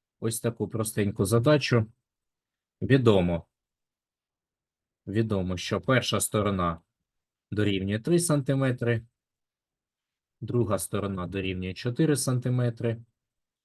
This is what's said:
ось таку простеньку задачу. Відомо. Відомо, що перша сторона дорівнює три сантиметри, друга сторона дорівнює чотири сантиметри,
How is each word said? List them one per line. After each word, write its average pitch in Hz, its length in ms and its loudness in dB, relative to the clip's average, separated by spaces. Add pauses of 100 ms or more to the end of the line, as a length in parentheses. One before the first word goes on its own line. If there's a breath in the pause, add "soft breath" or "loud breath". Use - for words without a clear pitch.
(200)
ось 113 200 -4
таку 110 280 -4
простеньку 104 580 -2
задачу. 117 600 4 (960)
Відомо. 101 640 4 (1600)
Відомо, 98 500 -2
що 92 240 -4
перша 120 380 0
сторона 95 600 0 (680)
дорівнює 101 480 0
три 170 200 2
сантиметри, 131 840 0 (1400)
друга 104 380 0
сторона 95 480 -4
дорівнює 92 460 -4
чотири 143 420 0
сантиметри, 120 880 -2 (640)